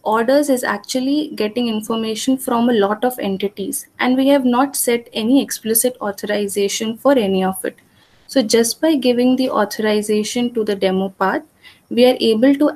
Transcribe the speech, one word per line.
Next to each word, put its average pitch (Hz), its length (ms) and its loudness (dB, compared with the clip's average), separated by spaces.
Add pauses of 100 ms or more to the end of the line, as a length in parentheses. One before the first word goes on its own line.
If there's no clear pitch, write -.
orders 233 460 2
is 254 160 0
actually 262 680 -2
getting 214 340 -2
information 220 680 -2
from 240 320 0
a - 20 2
lot 214 320 2
of 247 140 -4
entities, 196 680 -6 (120)
and 254 180 0
we 269 120 2
have 277 180 4
not 262 300 0
set 233 360 -2
any 233 300 2
explicit 226 580 -2
authorization 208 960 -4
for 269 220 4
any 190 260 2
of 185 220 -4
it. - 100 -8 (520)
So - 120 0
just 226 400 2
by 320 140 2
giving 247 420 2
the 262 140 0
authorization 214 1040 -2
to 220 100 -2
the 214 100 -2
demo 190 360 0
path, 208 320 -2 (480)
we 233 160 4
are 254 140 4
able 233 340 4
to 285 220 2